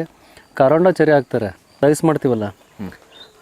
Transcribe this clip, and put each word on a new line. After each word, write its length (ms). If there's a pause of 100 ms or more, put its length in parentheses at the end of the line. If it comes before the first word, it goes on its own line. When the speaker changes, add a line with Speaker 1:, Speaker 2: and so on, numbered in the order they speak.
(540)
Speaker 1:
ಕರೋಂಡ 340
ಚೆರಿ 240
ಹಾಕ್ತಾರೆ, 380 (320)
ರೈಸ್ 220
ಮಾಡ್ತೀವಲ್ಲ, 420 (320)
Speaker 2:
ಹ್ಮ್. 120 (520)